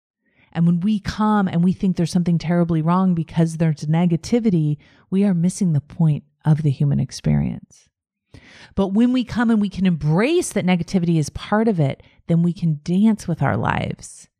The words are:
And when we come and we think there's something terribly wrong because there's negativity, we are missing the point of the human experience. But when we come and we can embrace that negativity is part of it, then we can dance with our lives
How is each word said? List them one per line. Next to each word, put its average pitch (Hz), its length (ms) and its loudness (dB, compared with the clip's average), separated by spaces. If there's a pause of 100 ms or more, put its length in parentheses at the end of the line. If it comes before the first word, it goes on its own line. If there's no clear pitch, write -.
(520)
And 170 140 0
when 170 140 2
we 208 200 -2
come 214 480 0
and 170 140 0
we 185 100 4
think 185 240 -2
there's 170 140 0
something 170 280 0
terribly 170 420 0
wrong 180 340 2
because 165 440 -2
there's 160 260 0
negativity, 165 960 0 (320)
we 190 140 2
are 202 100 2
missing 175 400 0
the 143 60 2
point 156 440 -2 (200)
of 151 180 2
the 151 80 2
human 139 280 0
experience. - 920 -4 (840)
But 196 140 0
when 233 240 2
we 254 120 0
come 226 260 -2
and 220 100 2
we 202 80 0
can 185 180 -2
embrace 180 640 0
that 185 120 -2
negativity 170 540 0
is 147 120 -2
part 220 380 -2
of 196 100 0
it, 139 240 -2 (240)
then 170 160 2
we 170 100 0
can 156 300 -2
dance 202 460 0
with 156 140 -2
our 104 140 0
lives - 720 -6 (120)